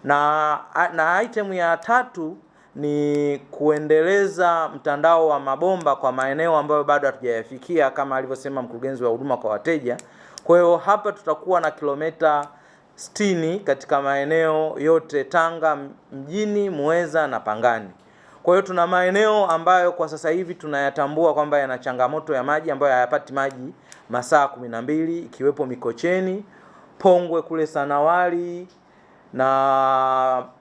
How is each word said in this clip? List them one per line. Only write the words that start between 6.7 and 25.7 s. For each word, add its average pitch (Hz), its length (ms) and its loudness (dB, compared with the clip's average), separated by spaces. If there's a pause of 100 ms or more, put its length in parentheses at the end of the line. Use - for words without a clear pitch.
bado 143 240 2
hatujayafikia, 127 840 -2
kama 135 240 -4
alivyosema 131 460 -6
mkurugenzi 120 420 -8
wa 120 60 2
huduma 123 280 -2
kwa 107 140 -4
wateja. 123 460 -2 (460)
Kwa 170 160 6
hiyo 170 180 6
hapa 208 340 0
tutakuwa 170 500 -2
na 156 100 -2
kilomita 151 760 -2 (480)
sitini 185 640 -2
katika 143 420 -2
maeneo 156 760 0
yote 156 460 0
Tanga 160 540 0 (340)
mjini, 202 580 -4
Muheza 156 580 0
na 117 120 -4
Pangani. 110 500 -2 (540)
Kwa 175 120 4
hiyo 196 120 0
tuna 175 200 0
maeneo 196 580 2
ambayo 175 460 2
kwa 175 180 -4
sasa 156 200 -4
hivi 175 260 -2
tunayatambua 147 800 0
kwamba 147 260 0
yana 131 180 -2
changamoto 131 560 -2
ya 127 100 -2
maji, 156 280 -2
ambayo 135 220 2
hayapati 127 400 0
maji 135 400 -6 (360)
masaa 135 380 2
kumi 123 220 -12
na 117 120 -8
mbili, 160 380 -2
ikiwepo 143 460 -2
Mikocheni, 180 800 -4 (520)